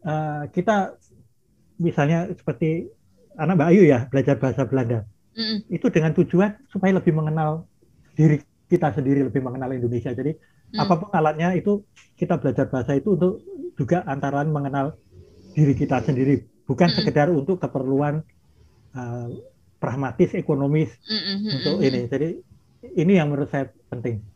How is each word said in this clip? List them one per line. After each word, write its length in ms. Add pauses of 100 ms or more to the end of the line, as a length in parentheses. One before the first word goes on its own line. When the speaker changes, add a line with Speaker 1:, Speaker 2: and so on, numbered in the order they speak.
Speaker 1:
eh, 360 (120)
kita 180 (1080)
misalnya 380 (200)
seperti 280 (760)
anak 180
Mbak 140
Ayu 100 (100)
ya, 60 (120)
belajar 320
bahasa 260
Belanda. 300 (380)
Speaker 2:
Mm-mm. 340
Speaker 1:
Itu 240
dengan 240
tujuan 320 (220)
supaya 260
lebih 200
mengenal 480 (520)
diri 180 (360)
kita 240
sendiri, 320
lebih 180
mengenal 320
Indonesia. 360
Jadi 180 (420)
Speaker 2:
Mm. 80
Speaker 1:
apapun 320
alatnya 340 (100)
itu, 260 (360)
kita 220
belajar 300
bahasa 260
itu 100 (100)
untuk 140 (460)
juga 300
antara 360
lain 100
mengenal 320 (720)
diri 200
kita 300
sendiri, 280 (340)
bukan 220
Speaker 2:
Mm-mm. 60
Speaker 1:
sekedar 360
untuk 300
keperluan, 600 (720)
eh, 300 (560)
pragmatis, 480 (120)
ekonomis, 480 (200)
Speaker 2:
Mm-mm, 340
mm-mm, 60
Speaker 1:
untuk 300
Speaker 2:
mm-mm. 60
Speaker 1:
ini. 260
Jadi 140 (760)
ini 180
yang 140
menurut 200
saya 140 (260)
penting. 300 (140)